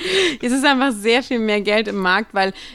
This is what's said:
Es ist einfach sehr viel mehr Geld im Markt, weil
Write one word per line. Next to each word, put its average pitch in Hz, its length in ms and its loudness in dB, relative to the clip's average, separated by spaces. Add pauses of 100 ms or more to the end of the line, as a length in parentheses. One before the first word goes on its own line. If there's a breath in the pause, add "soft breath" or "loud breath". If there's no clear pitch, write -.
(420 loud breath)
Es 240 100 -2
ist 262 140 0
einfach 269 260 4
sehr 226 320 0
viel 247 160 -4
mehr 208 220 0
Geld 208 260 0
im 202 80 -6
Markt, 190 380 0
weil 190 200 0 (220 loud breath)